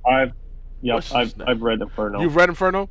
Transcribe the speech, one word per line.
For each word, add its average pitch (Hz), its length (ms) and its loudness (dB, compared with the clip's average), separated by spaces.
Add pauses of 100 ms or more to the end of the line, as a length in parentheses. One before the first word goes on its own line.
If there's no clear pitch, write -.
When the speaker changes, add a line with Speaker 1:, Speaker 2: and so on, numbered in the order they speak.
Speaker 1:
I've, 131 260 4 (480)
yep, 120 140 0
Speaker 2:
What's - 140 -4
his 135 80 -4
Speaker 1:
I've, 120 200 0
Speaker 2:
name? 107 120 -4
Speaker 1:
I've 120 120 0
read 113 220 0
Inferno. 104 400 -4
Speaker 2:
You've 160 140 2
read 180 120 8
Inferno? 185 420 0